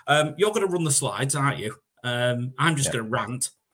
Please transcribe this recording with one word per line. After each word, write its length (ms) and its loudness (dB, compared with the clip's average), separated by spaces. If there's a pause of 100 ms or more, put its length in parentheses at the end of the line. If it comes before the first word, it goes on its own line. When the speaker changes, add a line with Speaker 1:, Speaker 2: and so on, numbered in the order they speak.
Speaker 1:
Um, 300 2
you're 160 2
gonna 140 0
run 180 0
the 60 2
slides, 440 0
aren't 240 0
you? 160 -6 (300)
Um, 520 0
I'm 200 4
just 160 2
Speaker 2:
Yeah. 80 0
Speaker 1:
gonna 80 -6
rant 400 -4 (240)